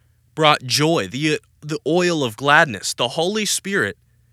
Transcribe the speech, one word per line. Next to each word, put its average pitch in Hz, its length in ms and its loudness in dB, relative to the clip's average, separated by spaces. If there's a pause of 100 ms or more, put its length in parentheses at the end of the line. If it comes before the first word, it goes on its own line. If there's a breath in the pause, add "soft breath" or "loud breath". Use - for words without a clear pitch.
(360)
brought 151 260 2
joy, 131 460 0
the, 147 320 -2 (220)
the 156 260 -8
oil 170 360 0
of 110 140 -4
gladness. 143 560 2
The 127 140 -2
Holy 190 380 -2
Spirit 185 520 -2 (360)